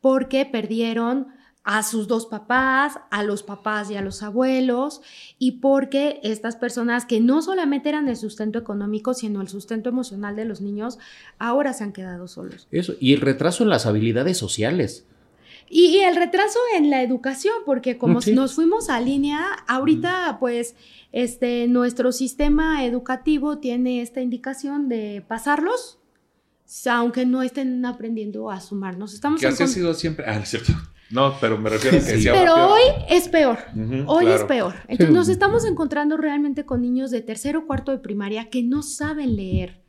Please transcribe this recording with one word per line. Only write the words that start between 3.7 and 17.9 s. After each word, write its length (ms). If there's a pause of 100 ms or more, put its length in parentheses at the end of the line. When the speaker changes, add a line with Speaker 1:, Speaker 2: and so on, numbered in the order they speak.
Speaker 1:
y 60
a 80
los 180
abuelos, 800 (380)
y 140
porque 680
estas 340
personas 500
que 140
no 220
solamente 480
eran 180
el 100
sustento 420
económico, 560
sino 260
el 60
sustento 420
emocional 460
de 100
los 160
niños, 380 (400)
ahora 340
se 100
han 80
quedado 360
solos. 420
Speaker 2:
Eso, 300
y 140
el 80
retraso 420
en 80
las 160
habilidades 500
sociales. 720 (600)
Speaker 1:
Y, 200
y 140
el 140
retraso 440 (180)
en 140
la 100
educación, 540 (100)
porque 320